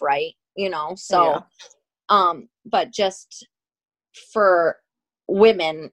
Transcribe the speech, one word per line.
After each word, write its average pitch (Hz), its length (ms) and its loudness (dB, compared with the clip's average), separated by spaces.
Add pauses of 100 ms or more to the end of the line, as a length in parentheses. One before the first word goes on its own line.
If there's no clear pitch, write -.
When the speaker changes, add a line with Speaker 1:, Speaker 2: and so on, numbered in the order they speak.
Speaker 1:
right? 147 340 -4 (220)
You 196 140 -6
know? 160 260 -8
So, 180 260 0
Speaker 2:
Yeah. 156 200 -2 (640)
Speaker 1:
um, 175 400 0 (160)
but 208 260 -2
just - 560 -6 (840)
for 185 480 2 (480)
women, 175 640 2